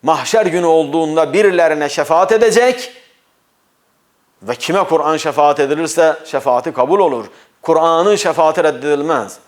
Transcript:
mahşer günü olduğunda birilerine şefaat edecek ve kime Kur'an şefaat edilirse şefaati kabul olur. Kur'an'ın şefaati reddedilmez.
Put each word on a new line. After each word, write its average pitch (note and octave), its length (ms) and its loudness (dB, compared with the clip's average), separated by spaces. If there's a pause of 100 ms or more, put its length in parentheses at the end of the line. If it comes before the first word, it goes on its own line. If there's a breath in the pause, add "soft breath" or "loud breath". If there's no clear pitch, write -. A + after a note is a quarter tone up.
mahşer F3+ 420 0
günü F3 200 -2
olduğunda D#3+ 680 0
birilerine E3 560 2
şefaat E3 420 0
edecek A#3 640 2 (1500)
ve A2 140 -6
kime F3+ 280 -2
Kur'an D#3 340 0
şefaat D3 420 0
edilirse D#3 680 0
şefaati B2+ 480 -4
kabul C#3 260 0
olur. C3 260 0 (360 soft breath)
Kur'an'ın E3 540 2
şefaati D#3+ 480 0
reddedilmez. C#3+ 840 -2